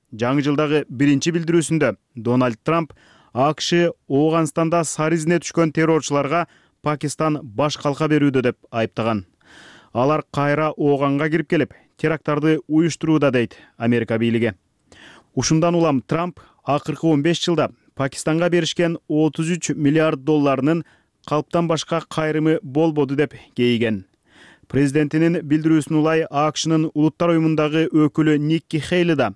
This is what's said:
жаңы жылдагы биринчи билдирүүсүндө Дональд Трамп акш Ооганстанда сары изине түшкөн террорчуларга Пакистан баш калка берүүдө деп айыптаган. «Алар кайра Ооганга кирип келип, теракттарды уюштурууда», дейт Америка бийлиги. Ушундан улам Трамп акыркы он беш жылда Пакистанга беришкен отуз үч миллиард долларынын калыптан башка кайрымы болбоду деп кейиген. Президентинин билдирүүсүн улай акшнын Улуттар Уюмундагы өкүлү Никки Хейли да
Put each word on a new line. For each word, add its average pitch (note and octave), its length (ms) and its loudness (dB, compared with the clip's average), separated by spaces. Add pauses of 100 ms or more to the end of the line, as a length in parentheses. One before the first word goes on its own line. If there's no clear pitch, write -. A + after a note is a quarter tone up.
(120)
жаңы B2 320 0
жылдагы D3 460 0
биринчи C#3 420 2
билдирүүсүндө D#3+ 640 0 (220)
Дональд A#2+ 480 0
Трамп E3 280 -2 (400)
акш C#3+ 400 -2 (360)
Ооганстанда D#3+ 760 0
сары D#3 320 -2
изине E3 240 0
түшкөн D#3+ 320 -2
террорчуларга D#3 760 0 (340)
Пакистан D3+ 600 -2
баш C3 380 -4
калка D3 320 -2
берүүдө C#3+ 300 2
деп B2 160 -2 (120)
айыптаган. A2+ 540 -2 (680)
«Алар C#3+ 300 0 (100)
кайра D3 420 0
Ооганга C#3+ 540 0
кирип D#3+ 180 -2
келип, D3+ 240 0 (240)
теракттарды D3+ 600 0 (100)
уюштурууда», D#3 640 2
дейт A#2+ 260 0 (220)
Америка A#2 400 0
бийлиги. A#2 340 0 (840)
Ушундан D#3+ 400 0
улам D#3 280 0
Трамп E3 380 -6 (240)
акыркы C#3+ 420 -4
он D3 160 2
беш E3 180 0
жылда D#3 300 0 (240)
Пакистанга D#3+ 560 -2
беришкен E3+ 480 0 (100)
отуз D#3 400 0
үч E3+ 260 -4
миллиард D#3 500 0
долларынын D3 600 0 (420)
калыптан D#3+ 420 -2
башка D#3+ 400 -4
кайрымы D#3 540 0
болбоду D3 540 0
деп C#3+ 160 0 (240)
кейиген. A#2 480 0 (640)
Президентинин D3+ 720 0
билдирүүсүн D#3 560 0
улай D#3+ 320 2
акшнын D#3 640 0
Улуттар D#3 400 0
Уюмундагы D#3+ 600 2
өкүлү D3+ 460 2
Никки D#3 400 -2
Хейли F3 360 0
да A#2+ 220 0